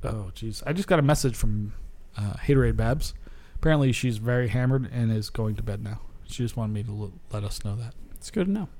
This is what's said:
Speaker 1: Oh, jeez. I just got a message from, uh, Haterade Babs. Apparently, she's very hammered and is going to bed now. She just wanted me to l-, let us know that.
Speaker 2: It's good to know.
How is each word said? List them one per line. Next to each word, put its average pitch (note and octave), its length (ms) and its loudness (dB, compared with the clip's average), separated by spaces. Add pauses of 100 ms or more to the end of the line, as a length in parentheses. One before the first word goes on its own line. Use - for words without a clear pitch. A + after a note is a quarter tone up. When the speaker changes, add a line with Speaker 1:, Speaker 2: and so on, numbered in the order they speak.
Speaker 1:
Oh, G#2+ 320 -4
jeez. A2 320 -6
I C#3+ 60 0
just F#3+ 160 -2
got F3 100 8
a - 20 6
message C#3 320 4
from, G#2 380 2 (460)
uh, G#2 160 -2
Haterade B2+ 420 4
Babs. A#2 380 2 (420)
Apparently, C#3+ 380 6
she's A#2+ 240 0
very B2 320 2
hammered B2+ 420 2
and A#2 180 2
is A2 200 0
going A2 260 -2
to - 80 -4
bed G2+ 180 -4
now. G#2+ 200 -8 (260)
She - 160 -4
just A#2 140 -2
wanted G#2+ 160 -2
me G#2 100 -4
to G#2+ 80 -6
l-, G#2 220 -8 (180)
let G#2 140 -4
us - 180 -6
know G#2 140 -4
that. A#2 160 -8 (220)
Speaker 2:
It's - 160 -12
good F3+ 160 0
to G3 40 0
know. G3+ 160 -2 (120)